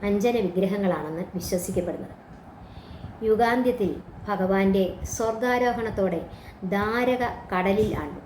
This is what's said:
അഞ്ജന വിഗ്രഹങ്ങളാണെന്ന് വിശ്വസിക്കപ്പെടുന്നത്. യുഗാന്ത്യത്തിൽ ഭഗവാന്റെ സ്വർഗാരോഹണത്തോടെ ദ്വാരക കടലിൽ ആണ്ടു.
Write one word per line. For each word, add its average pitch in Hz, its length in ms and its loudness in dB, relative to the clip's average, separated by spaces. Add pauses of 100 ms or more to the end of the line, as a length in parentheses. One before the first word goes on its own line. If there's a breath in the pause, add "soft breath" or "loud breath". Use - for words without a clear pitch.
അഞ്ജന 208 280 4 (100)
വിഗ്രഹങ്ങളാണെന്ന് 180 760 0 (120)
വിശ്വസിക്കപ്പെടുന്നത്. 175 760 -4 (1120 loud breath)
യുഗാന്ത്യത്തിൽ 233 640 4 (360)
ഭഗവാന്റെ 190 560 4 (300)
സ്വർഗാരോഹണത്തോടെ 226 1040 0 (540 loud breath)
ദ്വാരക 247 480 2 (320)
കടലിൽ 196 360 4 (120)
ആണ്ടു. 147 240 -10